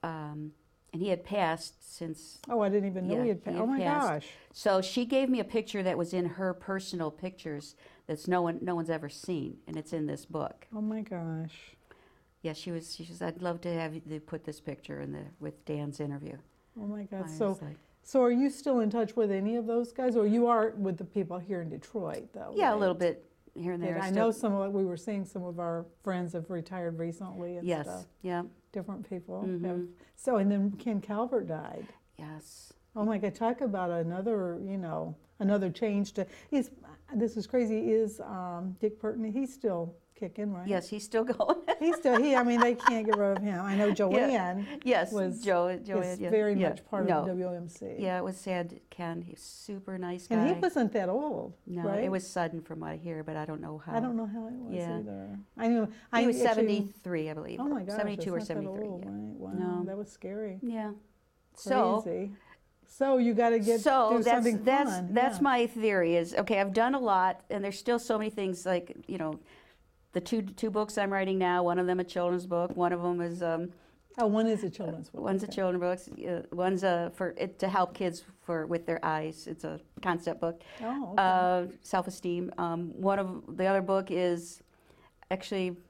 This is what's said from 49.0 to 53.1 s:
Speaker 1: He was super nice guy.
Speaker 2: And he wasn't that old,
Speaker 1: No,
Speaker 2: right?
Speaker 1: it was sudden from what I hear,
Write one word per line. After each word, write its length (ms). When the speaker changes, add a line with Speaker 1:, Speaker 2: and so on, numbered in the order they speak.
Speaker 1:
He 120
was 80
super 580
nice 280
guy. 100
Speaker 2:
And 180
he 40
wasn't 340
that 140
old, 460
Speaker 1:
No, 160
Speaker 2:
right? 200
Speaker 1:
it 60
was 180
sudden 360
from 160
what 140
I 40
hear, 260